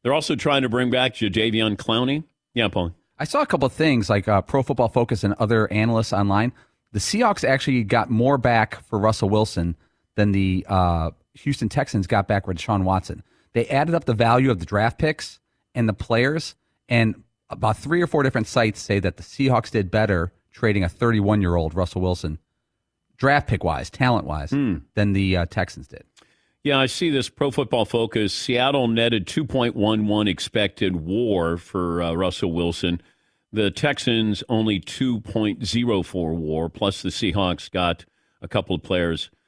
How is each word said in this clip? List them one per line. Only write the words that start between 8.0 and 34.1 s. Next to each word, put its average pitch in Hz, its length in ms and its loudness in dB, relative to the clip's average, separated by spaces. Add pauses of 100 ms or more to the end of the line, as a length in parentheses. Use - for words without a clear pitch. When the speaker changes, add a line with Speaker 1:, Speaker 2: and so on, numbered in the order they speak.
Speaker 2:
more 123 300 4
back 113 480 2
for 110 100 -2
Russell 107 320 2
Wilson 95 460 0 (400)
than 104 160 4
the, 95 360 2
uh, 85 440 2 (240)
Houston - 340 -4
Texans 104 380 -2
got 101 200 2
back 98 180 0
for 92 80 -4
Deshaun 98 300 -2
Watson. 92 400 -2 (300)
They 117 140 0
added 156 280 0
up 165 100 -2
the 123 80 2
value 120 380 4
of 95 80 0
the 82 60 -6
draft 107 320 0
picks - 420 -4 (360)
and 117 120 0
the 104 60 0
players, 131 600 0 (340)
and 117 340 2 (260)
about 110 280 -2
three 170 240 -2
or 170 60 0
four 147 160 0
different 127 240 0
sites 113 340 0
say 98 180 0
that 87 180 -2
the 87 60 -18
Seahawks 131 480 0
did 98 200 0
better 101 420 0 (180)
trading 104 320 0
a 85 60 0
thirty-one-year-old 98 880 2
Russell 92 260 -2
Wilson, 85 380 -2 (800)
draft 139 300 2
pick-wise, 82 420 -2
talent-wise, 76 640 0
Speaker 1:
Hmm. 127 260 0 (180)
Speaker 2:
than 104 180 2
the, 95 240 2
uh, 87 80 2
Texans 87 420 -6
did. - 160 -20 (600)
Speaker 1:
Yeah, 143 140 2
I 135 80 4
see 165 240 -2
this 135 200 0
Pro 143 200 -2
Football 120 360 0
Focus. 113 480 0
Seattle 127 540 0
netted 117 400 2
two 156 180 -2
point 120 300 -2
one 107 320 2
one 107 200 2
expected 98 680 -2
war 87 600 0
for, 87 460 -4
uh, 82 100 -2
Russell 90 400 -2
Wilson. 85 480 -2 (520)
The 104 180 0
Texans 113 760 0